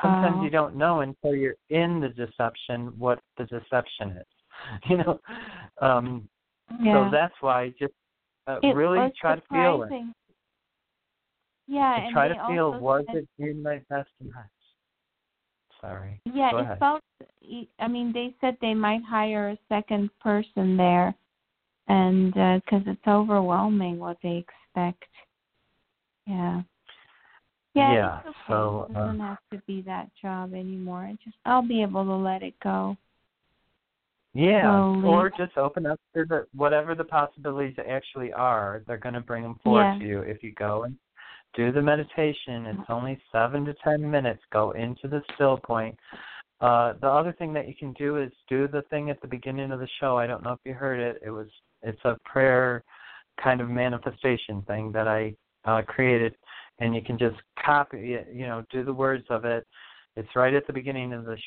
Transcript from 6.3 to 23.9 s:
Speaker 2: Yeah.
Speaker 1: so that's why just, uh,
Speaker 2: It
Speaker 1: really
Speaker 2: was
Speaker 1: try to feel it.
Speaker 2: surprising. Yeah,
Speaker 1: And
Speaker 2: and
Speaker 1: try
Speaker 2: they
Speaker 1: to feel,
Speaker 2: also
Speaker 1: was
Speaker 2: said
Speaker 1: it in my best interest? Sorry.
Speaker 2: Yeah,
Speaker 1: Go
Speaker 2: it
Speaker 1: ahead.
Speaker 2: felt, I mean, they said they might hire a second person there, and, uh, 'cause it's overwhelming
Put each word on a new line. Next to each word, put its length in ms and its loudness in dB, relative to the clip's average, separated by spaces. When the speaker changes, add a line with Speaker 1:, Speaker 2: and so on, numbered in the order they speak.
Speaker 2:
Yeah. 120 6
Speaker 1:
so 180 6
that's 300 0
why 360 0
just, 160 -4
uh, 160 -4
Speaker 2:
It 120 4
Speaker 1:
really 220 4
Speaker 2:
was 180 2
Speaker 1:
try 200 0
to 60 -6
feel 420 2
it. 20 -8
Speaker 2:
surprising. 300 -10
Yeah, 300 2
Speaker 1:
And 80 -4
Speaker 2:
and 80 -6
Speaker 1:
try 160 4
Speaker 2:
they 60 0
Speaker 1:
to 120 -6
feel, 200 2
Speaker 2:
also 120 -2
Speaker 1:
was 280 2
Speaker 2:
said 80 -4
Speaker 1:
it 120 -6
in 240 -6
my 160 -4
best 200 -6
interest? 280 -18
Sorry. 440 -12
Speaker 2:
Yeah, 260 0
Speaker 1:
Go 60 2
Speaker 2:
it 40 2
Speaker 1:
ahead. 180 -4
Speaker 2:
felt, 220 2
I 80 -4
mean, 240 -2
they 300 -4
said 200 0
they 120 0
might 300 0
hire 460 -2
a 80 -6
second 400 0
person 580 2
there, 360 6
and, 500 4
uh, 240 6
'cause 260 2
it's 200 -6
overwhelming 920 2